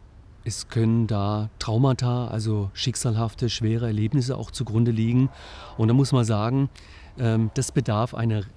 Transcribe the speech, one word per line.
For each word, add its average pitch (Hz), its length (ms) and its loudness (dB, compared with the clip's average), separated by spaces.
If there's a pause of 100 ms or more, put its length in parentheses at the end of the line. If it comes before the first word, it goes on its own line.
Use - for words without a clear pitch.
(440)
es - 240 -8
können 113 380 2
da 107 520 -2
Traumata, 120 680 0
also 107 440 -2
schicksalhafte, 113 760 -2
schwere 113 360 -2
Erlebnisse 110 500 0
auch - 140 -8
zugrunde 113 400 0
liegen. 117 380 2 (480)
Und 113 120 2
da 117 60 4
muss 135 180 4
man 123 120 4
sagen, 117 460 0 (480)
ähm, 113 360 2
das - 180 -2
bedarf 117 420 0
einer 110 280 0 (140)